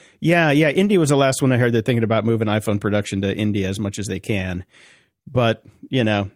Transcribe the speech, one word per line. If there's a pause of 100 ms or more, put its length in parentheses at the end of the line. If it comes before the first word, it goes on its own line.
(200)
Yeah,
yeah.
India
was
the
last
one
I
heard
they're
thinking
about
moving
iPhone
production
to
India
as
much
as
they
can. (640)
But, (240)
you
know,